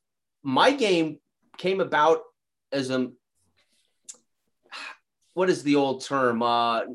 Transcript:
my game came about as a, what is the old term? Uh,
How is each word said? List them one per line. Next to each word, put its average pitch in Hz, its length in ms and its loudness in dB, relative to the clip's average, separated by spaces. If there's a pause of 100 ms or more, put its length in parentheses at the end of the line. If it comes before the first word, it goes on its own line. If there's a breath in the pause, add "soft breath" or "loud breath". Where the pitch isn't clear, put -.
(420)
my 147 300 2
game 170 480 0 (380)
came 190 240 -2
about 156 400 2 (500)
as 135 180 -4
a, 127 220 -2 (2250 loud breath)
what 185 160 0
is 143 140 0
the 143 120 2
old 135 280 0
term? 123 380 0
Uh, 117 400 0 (140)